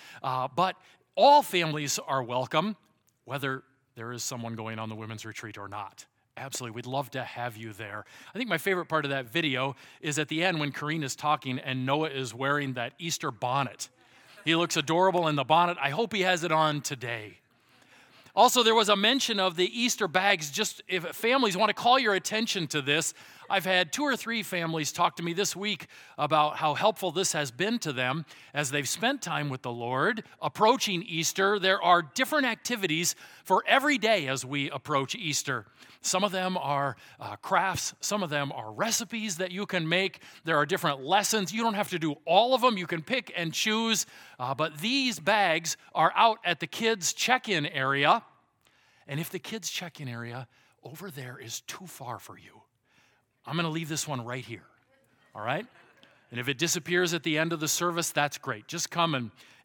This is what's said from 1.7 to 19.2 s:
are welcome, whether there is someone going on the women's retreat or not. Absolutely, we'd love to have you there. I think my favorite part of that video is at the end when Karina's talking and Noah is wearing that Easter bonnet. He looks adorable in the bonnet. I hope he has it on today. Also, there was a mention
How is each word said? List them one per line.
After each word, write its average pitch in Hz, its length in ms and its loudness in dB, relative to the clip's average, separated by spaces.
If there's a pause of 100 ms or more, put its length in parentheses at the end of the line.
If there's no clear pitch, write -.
are 135 240 -2
welcome, 131 520 0 (500)
whether 131 380 -4 (320)
there 117 160 -10
is 120 120 -8
someone 117 300 -6
going 110 240 -8
on 110 120 -6
the 110 60 -8
women's 110 300 -10
retreat 107 320 -12
or 101 100 -10
not. 98 380 -12 (300)
Absolutely, 127 400 -10
we'd 117 100 -10
love 131 240 -4
to 131 140 -6
have 120 340 -8
you 110 160 -12
there. 104 320 -10 (240)
I - 80 -14
think 247 100 -4
my 170 120 0
favorite 180 260 0
part 156 200 0
of 139 40 -4
that 135 160 -4
video 135 500 -2 (260)
is 147 180 -2
at 151 80 0
the 156 160 -2
end 180 160 2
when 147 120 0
Karina's 147 440 -4
talking 147 420 -2
and 131 260 -6
Noah 147 280 0
is 131 200 -6
wearing 139 420 0
that 123 260 -6
Easter 165 320 -4
bonnet. 123 580 -2 (560)
He 160 100 4
looks 165 220 0
adorable 170 520 4
in 151 60 0
the 139 80 0
bonnet. 170 380 4
I 139 80 2
hope 214 240 -2
he 202 80 0
has 180 220 2
it 170 80 0
on 156 300 4
today. 117 580 -8 (960)
Also, 247 260 6
there 220 140 6
was 214 140 6
a 208 60 6
mention 220 440 2